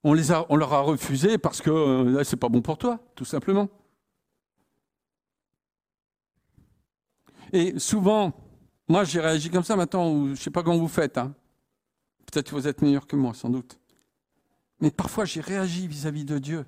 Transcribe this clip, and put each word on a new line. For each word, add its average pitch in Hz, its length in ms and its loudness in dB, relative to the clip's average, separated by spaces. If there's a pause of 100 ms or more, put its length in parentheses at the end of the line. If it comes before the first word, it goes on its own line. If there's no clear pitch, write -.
On 147 80 6
les 156 180 4
a, 165 180 2
on 147 60 4
leur 147 180 2
a 143 80 4
refusé 147 580 2
parce - 220 -2
que, 160 100 0
euh, 139 340 4
là, 131 180 2
c'est - 140 -2
pas 127 120 -2
bon 117 140 2
pour 156 160 -4
toi, 233 220 -4 (160)
tout - 80 -10
simplement. 196 440 0 (3750)
Et 180 280 0
souvent, 208 520 0 (540)
moi, 180 160 4
j'ai 165 160 -2
réagi 160 320 0
comme 180 140 0
ça 226 100 0
maintenant, 180 340 0
ou 143 280 -2
je - 40 -16
sais - 120 -8
pas 175 100 -2
comment 170 160 2
vous 170 80 0
faites, 151 320 -2
hein. 135 160 -6 (960)
Peut-être - 200 -4
que - 40 -10
vous 143 140 -2
êtes 139 120 -6
meilleurs 143 280 2
que - 80 -2
moi, 127 180 0
sans - 140 -8
doute. 123 320 -6 (1000)
Mais 151 120 2
parfois, - 320 -4
j'ai 165 160 -6
réagi 185 480 -4
vis-à-vis 147 360 -6
de 147 140 -4
Dieu 147 300 -6